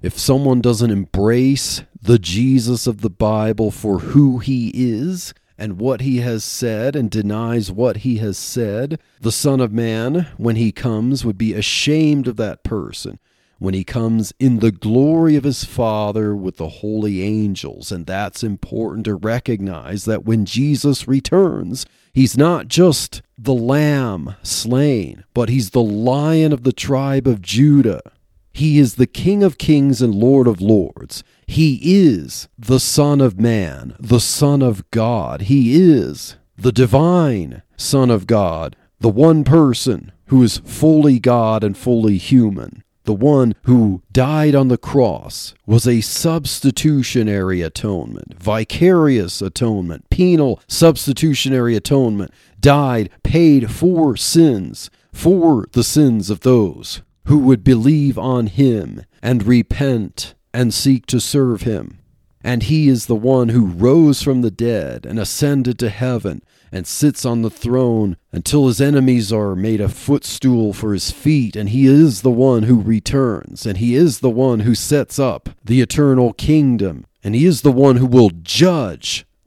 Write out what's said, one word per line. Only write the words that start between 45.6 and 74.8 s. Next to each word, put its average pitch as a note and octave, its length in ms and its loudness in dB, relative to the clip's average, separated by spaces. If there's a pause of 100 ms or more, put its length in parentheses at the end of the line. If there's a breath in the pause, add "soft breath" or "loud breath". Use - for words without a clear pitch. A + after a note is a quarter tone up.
was A2+ 220 4
a A#2+ 140 2
substitutionary B2+ 1600 -2
atonement, C#2 760 -8
vicarious A2+ 1040 0
atonement, F#2+ 680 -4
penal E3 580 2
substitutionary C3+ 1080 0
atonement, G#2+ 560 0 (280 soft breath)
died, C3+ 500 2 (140 soft breath)
paid D3 480 4
for D#3+ 440 2
sins, A#2 760 0 (200)
for E3 600 2
the A#2+ 120 0
sins A2+ 460 0
of G2+ 120 -6
those A2+ 600 0 (240)
who D3+ 140 4
would B2+ 240 4
believe C3+ 560 2
on B2 280 -2
him G2+ 560 -2 (180)
and A#2+ 220 -2
repent A#2+ 920 -2 (180)
and A#2 200 0
seek C3+ 340 0
to B2+ 120 0
serve B2+ 440 0
him. F2+ 340 -6 (460)
And A#2+ 200 -4
he D#3 240 2
is B2+ 180 2
the A#2 100 0
one B2 340 2
who A#2 160 2
rose C3 560 2
from C3 200 0
the A2+ 100 -2
dead F#2 540 -6
and G2 140 -8
ascended B2+ 600 -2
to A#2+ 100 -2
heaven A2 520 -6 (300)
and F2+ 160 -10
sits - 380 -2
on A#2 160 -2
the A2+ 80 -2
throne A#2 680 -2 (140)
until C3+ 360 0
his A#2+ 140 0
enemies C3 500 2
are G#2 240 -2
made G#2 260 -2
a G2 80 -2
footstool B2 840 -2
for G#2+ 200 -4
his - 180 -4
feet. C#3 440 0
And G#2 140 -6
he C3 160 2
is C#3 360 6
the B2+ 100 2
one A#2+ 320 2
who A#2 180 4
returns, A2 840 -4
and G2+ 120 -6
he A#2 160 0
is D3 260 2
the C3 100 0
one A#2+ 320 0
who A2+ 120 2
sets - 460 -2